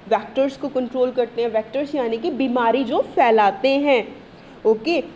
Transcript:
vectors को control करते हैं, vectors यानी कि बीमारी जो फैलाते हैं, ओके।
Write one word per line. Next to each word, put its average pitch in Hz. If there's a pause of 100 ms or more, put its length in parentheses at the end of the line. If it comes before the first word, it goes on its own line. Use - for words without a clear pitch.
vectors 262
को 285
control 254
करते 240
हैं, 233
vectors 220
यानी 233
कि 339
बीमारी 247
जो 285 (140)
फैलाते 226
हैं, 269 (600)
ओके। 226 (140)